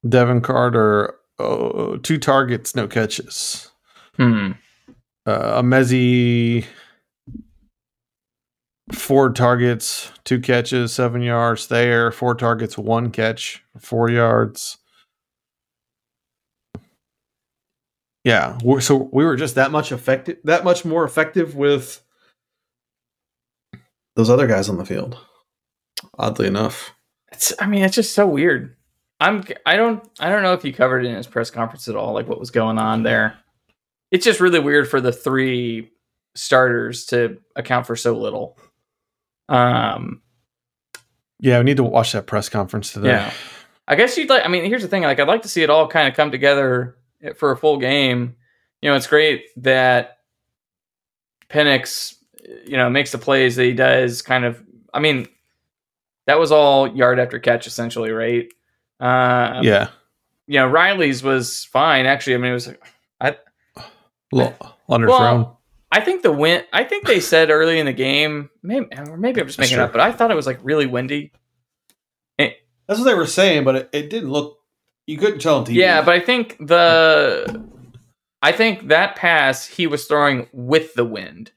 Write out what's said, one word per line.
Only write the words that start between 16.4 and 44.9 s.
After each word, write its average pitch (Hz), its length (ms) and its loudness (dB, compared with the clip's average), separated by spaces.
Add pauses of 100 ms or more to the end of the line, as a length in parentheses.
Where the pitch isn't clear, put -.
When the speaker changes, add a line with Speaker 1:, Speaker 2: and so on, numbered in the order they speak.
Speaker 1:
Yeah, 104 380 0
we're, 131 180 2
so 131 320 0
we 143 120 2
were 160 120 0
just 131 200 -4
that 139 160 2
much 151 180 -2
effective, 131 540 -4
that 165 200 2
much 175 200 0
more 165 200 -2
effective 156 520 -2
with 139 460 -2 (2000)
those 113 160 2
other 131 160 4
guys 98 220 0
on 95 100 -6
the 80 60 -10
field. - 340 -10 (1000)
Oddly 107 280 -4
enough, 104 460 -6 (400)
Speaker 2:
It's, - 280 -4
I 196 60 -2
mean, 202 160 0
it's 190 120 0
just 226 200 -2
so 208 120 4
weird. 143 500 -2 (420)
I'm, 190 260 0 (220)
I 165 100 4
don't, 226 260 0 (180)
I 156 80 -4
don't 202 140 0
know 185 100 2
if 180 120 -4
you 139 80 -6
covered 127 320 0
it 123 40 -4
in 117 80 -6
his 120 100 -12
press 113 240 -6
conference 117 380 -8
at 107 80 -6
all, 110 160 -6
like, 104 160 -6
what 110 120 -6
was 123 100 -14
going 113 280 -2
on 110 240 -2
there. 110 360 0 (720)
It's 180 140 0
just 196 160 2
really 180 200 4
weird 143 280 0
for 135 120 0
the 123 120 0
three 123 800 -4 (440)
starters 123 720 0
to 120 320 -2 (180)
account 123 300 -2
for 117 100 -6
so 117 200 -2
little. - 420 -8 (880)
Um, 120 760 0 (1160)
Speaker 1:
Yeah, 123 180 4
we 120 60 4
need 139 140 2
to 127 60 4
watch 117 280 0
that 107 140 -6
press 104 220 -4
conference 101 440 -8
today. 104 160 -4
Speaker 2:
Yeah. 104 240 0 (560)
I 143 80 2
guess 247 200 2
you'd 302 120 -4
like, 262 160 4
I 160 40 -2
mean, 175 160 -2
here's 220 180 -2
the 185 60 -8
thing, 185 140 -2